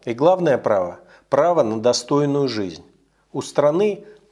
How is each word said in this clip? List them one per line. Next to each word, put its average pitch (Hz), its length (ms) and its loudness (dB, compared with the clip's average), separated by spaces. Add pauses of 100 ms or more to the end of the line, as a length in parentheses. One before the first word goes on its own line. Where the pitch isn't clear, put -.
И 120 80 -6
главное 156 460 2
право — 92 420 -2 (300)
право 156 320 2
на 110 180 -2
достойную 143 680 0
жизнь. 98 360 -8 (480)
У 143 80 -8
страны 170 640 -2 (280)